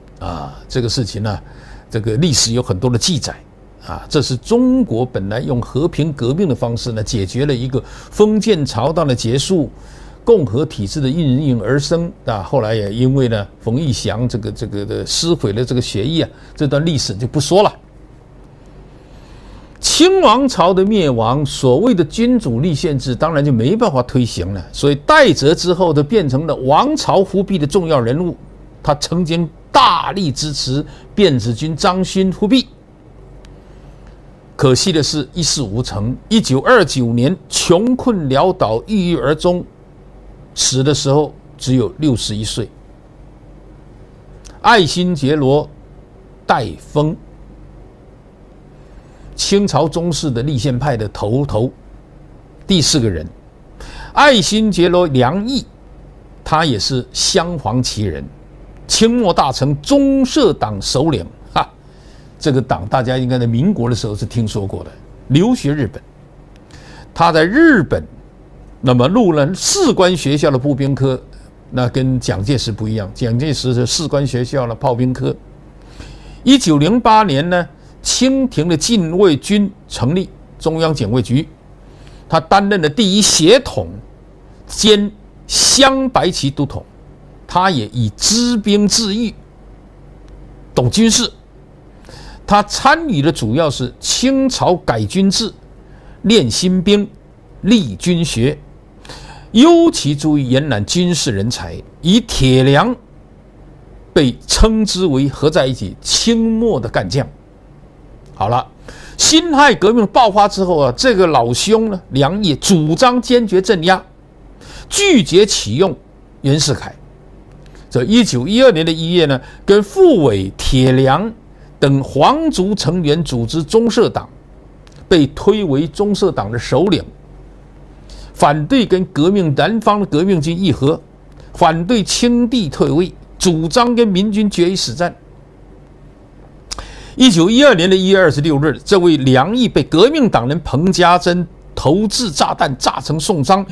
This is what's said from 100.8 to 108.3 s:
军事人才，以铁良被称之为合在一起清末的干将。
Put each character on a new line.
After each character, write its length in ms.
军 300
事 160
人 180
才， 320
以 200
铁 440
良 280
被 240
称 360
之 220
为 220
合 200
在 160
一 80
起 280
清 580
末 220
的 80
干 200
将。 160